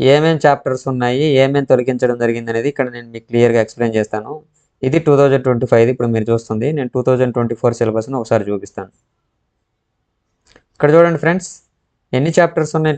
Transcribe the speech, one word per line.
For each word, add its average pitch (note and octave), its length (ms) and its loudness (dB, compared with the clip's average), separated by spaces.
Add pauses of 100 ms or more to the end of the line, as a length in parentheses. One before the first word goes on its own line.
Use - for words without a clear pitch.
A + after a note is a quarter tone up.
(140)
ఏమేం D#3 320 2
చాప్టర్స్ C#3 460 0
ఉన్నాయి, B2+ 320 -2 (180)
ఏమేం C#3 300 0
తొలగించడం B2 520 0
జరిగింది A#2 300 -2
అనేది A#2 200 -2
ఇక్కడ B2+ 220 -4
నేను A#2+ 180 -16
మీకు A2+ 160 -16
క్లియర్గా A#2 340 4
ఎక్స్‌ప్లెయిన్ A2+ 340 -4
చేస్తాను. G#2+ 340 -4 (540)
ఇది D3 200 0
టూ D3 140 4
థౌజండ్ C3+ 260 2
ట్వంటీ B2 240 0
ఫైవ్, A#2 220 4
ఇప్పుడు B2 200 -2
మీరు A2 180 -2
చూస్తుంది. A2+ 460 -2
నేను B2+ 180 -6
టూ B2+ 120 0
థౌజండ్ B2+ 300 2
ట్వంటీ A#2+ 240 -2
ఫోర్ A#2+ 180 0
సిలబస్ను A2+ 420 -4
ఒకసారి A2+ 300 -2
చూపిస్తాను. G2 400 -10 (1800)
ఇక్కడ D3+ 200 0
చూడండి E3+ 300 4
ఫ్రెండ్స్, F3 260 -2 (680)
ఎన్ని D3+ 200 0
చాప్టర్స్ E3 400 0
ఉన్నాయి D#3 200 0